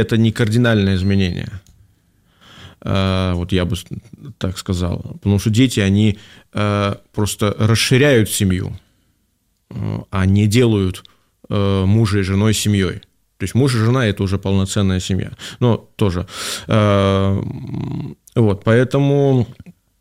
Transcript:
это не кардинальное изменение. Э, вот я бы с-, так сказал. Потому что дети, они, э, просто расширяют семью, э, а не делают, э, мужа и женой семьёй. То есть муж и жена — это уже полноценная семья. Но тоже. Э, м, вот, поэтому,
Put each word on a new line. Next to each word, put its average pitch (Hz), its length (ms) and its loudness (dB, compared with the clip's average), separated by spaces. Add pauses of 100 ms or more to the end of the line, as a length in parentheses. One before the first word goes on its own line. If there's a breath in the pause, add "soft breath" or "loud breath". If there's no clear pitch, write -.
это 113 160 0
не 113 140 2
кардинальное 110 640 2
изменение. 92 540 0 (1300 loud breath)
Э, 92 540 0
вот 87 160 -4
я 90 140 2
бы 87 100 -4
с-, - 100 -10 (540)
так 92 180 -6
сказал. 90 440 -4 (200)
Потому 101 180 2
что 117 120 -2
дети, 117 300 2
они, 101 360 2 (360 loud breath)
э, 104 420 -2 (180)
просто 104 460 -2
расширяют 117 720 2
семью, 98 400 -2 (1000)
э, 107 300 -6 (100)
а 95 160 -2
не 101 220 4
делают, 104 560 2 (460 soft breath)
э, 98 360 0
мужа 104 340 2
и 95 40 0
женой 98 320 2
семьёй. 101 460 0 (360)
То - 60 -8
есть 92 120 -6
муж 127 200 2
и - 20 0
жена — 120 300 2
это 101 160 -2
уже 95 160 0
полноценная 95 600 0
семья. - 320 -4 (280 loud breath)
Но 120 360 0
тоже. 90 300 -2 (420 loud breath)
Э, 98 720 2
м, - 800 -8 (180)
вот, 104 280 2
поэтому, 135 840 2 (540)